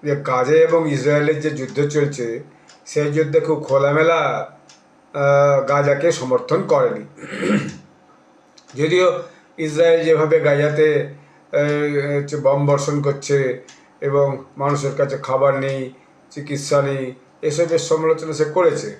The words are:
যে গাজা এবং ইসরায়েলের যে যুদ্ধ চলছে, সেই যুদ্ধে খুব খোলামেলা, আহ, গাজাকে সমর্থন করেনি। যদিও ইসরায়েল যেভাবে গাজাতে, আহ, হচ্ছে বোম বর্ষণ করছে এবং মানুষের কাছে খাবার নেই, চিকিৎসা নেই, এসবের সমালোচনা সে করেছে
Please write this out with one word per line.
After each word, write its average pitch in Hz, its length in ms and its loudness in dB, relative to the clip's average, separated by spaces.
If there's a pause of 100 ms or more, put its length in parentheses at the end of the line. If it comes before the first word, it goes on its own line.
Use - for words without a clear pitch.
যে 143 120 -2
গাজা 127 380 0
এবং 165 380 4
ইসরায়েলের 147 500 2
যে 151 80 0
যুদ্ধ 143 380 -4
চলছে, 143 560 -2 (420)
সেই 151 260 -2
যুদ্ধে 151 280 2
খুব 151 240 -2
খোলামেলা, 143 880 0 (640)
আহ, 143 540 4
গাজাকে 143 440 2
সমর্থন 131 560 -2
করেনি। 120 380 0 (1700)
যদিও 170 480 2 (340)
ইসরায়েল 165 480 2
যেভাবে 156 340 4
গাজাতে, 147 680 2 (460)
আহ, 147 640 0
হচ্ছে 143 200 -6
বোম 143 300 2
বর্ষণ 143 340 0
করছে 139 600 -2 (400)
এবং 139 420 0 (140)
মানুষের 143 400 -2
কাছে 135 200 -2
খাবার 135 420 0
নেই, 135 340 -6 (380)
চিকিৎসা 143 500 -2
নেই, 135 320 -4 (280)
এসবের 156 380 0
সমালোচনা 160 540 -2
সে 151 120 0
করেছে 151 540 0